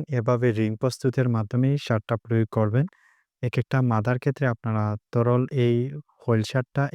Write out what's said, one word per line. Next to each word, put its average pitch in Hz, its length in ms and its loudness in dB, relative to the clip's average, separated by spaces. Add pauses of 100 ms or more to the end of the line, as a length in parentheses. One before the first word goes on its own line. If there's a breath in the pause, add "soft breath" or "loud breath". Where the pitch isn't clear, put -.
(180)
এভাবে 120 340 2
রিং 110 260 0
প্রস্তুতের 127 520 -2
মাধ্যমে 120 420 0
এই 143 140 0
সারটা 113 320 -2
প্রয়োগ 113 340 0
করবেন। 113 340 0 (580 soft breath)
এক 123 140 -4
একটা 131 240 -2
মাদার 120 380 2
ক্ষেত্রে 139 280 -2
আপনারা 110 360 -2 (260)
তরল 120 340 2 (140)
এই 120 180 4 (420)
খৈল 113 260 0
সারটা 135 400 -2 (100)